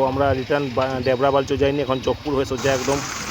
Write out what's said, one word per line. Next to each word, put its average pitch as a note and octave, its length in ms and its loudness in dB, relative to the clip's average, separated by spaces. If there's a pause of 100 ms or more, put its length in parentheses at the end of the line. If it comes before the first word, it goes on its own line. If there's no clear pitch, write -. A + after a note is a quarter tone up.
(100)
আমরা C3+ 160 2 (140)
রিটার্ন C#3+ 240 0 (120)
বা-, C3 300 0
ডেবরা C3 280 2
বালচো C#3 280 2
যাইনি, C#3 240 2
এখন C3 200 0
জগপুর C3 300 -2
হয়ে C3+ 140 0
সোজা C3 280 -2
একদম C3+ 200 -2 (320)